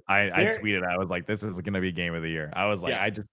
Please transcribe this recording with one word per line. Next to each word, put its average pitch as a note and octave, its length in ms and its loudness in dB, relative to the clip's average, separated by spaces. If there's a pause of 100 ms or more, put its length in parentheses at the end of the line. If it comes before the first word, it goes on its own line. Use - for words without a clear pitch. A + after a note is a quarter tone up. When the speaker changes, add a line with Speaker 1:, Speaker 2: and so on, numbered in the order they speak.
Speaker 1:
I, G2 340 4
I - 40 6
Speaker 2:
There A2 180 0
Speaker 1:
tweeted, G2 240 0
I F2+ 100 0
was F#2 120 -2
like, F2 180 -2
"This G#2 160 -2
is F#2+ 180 -4
gonna G2 200 -2
be F#2 100 0
game E2+ 220 -2
of E2 100 -4
the E2 60 -2
year." D#2 260 -4
I F#2 120 2
was G2+ 160 0
like, A#2+ 120 0
Speaker 3:
Yeah. F#2 40 -4
Speaker 1:
I G2+ 100 2
just, G#2 240 -8